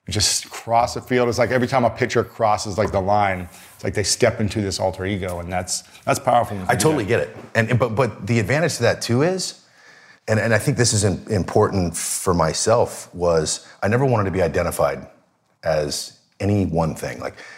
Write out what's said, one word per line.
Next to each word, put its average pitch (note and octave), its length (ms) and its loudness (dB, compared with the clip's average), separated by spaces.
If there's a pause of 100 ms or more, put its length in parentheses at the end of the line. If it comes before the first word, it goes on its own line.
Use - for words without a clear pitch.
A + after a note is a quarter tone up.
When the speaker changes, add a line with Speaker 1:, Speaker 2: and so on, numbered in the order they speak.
Speaker 1:
Just - 420 -2
cross A#2 440 0
the A#2+ 60 -8
field. B2 280 2
It's A2+ 100 -2
like A#2 120 4
every B2 180 2
time C3 160 2
a A2+ 60 4
pitcher A#2 340 0
crosses, G#2+ 520 0
like, G#2 140 0
the G2+ 100 0
line, F#2+ 480 0 (260)
it's - 100 -14
like G#2 100 -2
they G#2+ 80 -2
step A2 380 2
into G#2+ 200 -2
this G2 200 -4
alter F#2+ 260 -4
ego, F#2 320 -4
and F2 140 -8
that's, F2+ 300 -4 (220)
that's C3 140 0
powerful A#2+ 380 2
when F#2 100 -8
you - 40 -2
Speaker 2:
I B2+ 40 2
Speaker 1:
do - 80 0
Speaker 2:
totally D3+ 220 2
Speaker 1:
that. F#2 40 -6
Speaker 2:
get G#2+ 120 2
it. - 160 -6 (180)
And, A2+ 160 2
and, B2 80 2
but, A#2 160 0
but G2+ 320 -2
the A#2 140 2
advantage C#3 360 0
to A#2+ 60 -4
that G2+ 180 2
too A#2+ 220 0
is, F3+ 420 -2 (640)
and, A2 120 2
and A#2 140 0
I G#2+ 40 4
think C3+ 180 -2
this A#2+ 160 2
is G#2 120 2
im-, E2 260 0
important G2 640 2
for - 380 -2
myself, E2+ 800 0
was E2+ 520 0 (160)
I G2 60 0
never B2 160 2
wanted A2+ 200 2
to F#2+ 80 -2
be F#2 100 0
identified D#2+ 640 -2 (560)
as D#2 560 -4 (220)
any G2+ 260 2
one E2 300 0
thing, B1 240 -10
like, B1+ 140 -10 (240)